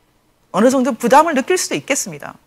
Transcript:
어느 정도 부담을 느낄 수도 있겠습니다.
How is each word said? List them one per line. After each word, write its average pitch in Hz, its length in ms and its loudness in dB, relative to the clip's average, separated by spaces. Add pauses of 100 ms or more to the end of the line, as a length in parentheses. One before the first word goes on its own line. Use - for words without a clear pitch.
(560)
어느 226 140 4
정도 262 220 0
부담을 277 420 2
느낄 359 240 0
수도 - 160 -6
있겠습니다. 170 600 -8 (120)